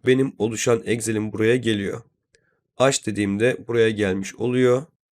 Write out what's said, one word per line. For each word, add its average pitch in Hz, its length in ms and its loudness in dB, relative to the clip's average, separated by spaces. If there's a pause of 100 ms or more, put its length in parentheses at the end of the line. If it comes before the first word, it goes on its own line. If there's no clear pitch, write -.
Benim 131 320 2
oluşan 113 460 0
Excel'im 110 480 -4
buraya 110 240 0
geliyor. 110 460 -4 (720)
Aç 135 300 2
dediğimde 104 640 0
buraya 117 220 2
gelmiş 98 440 -2
oluyor. 123 520 0 (260)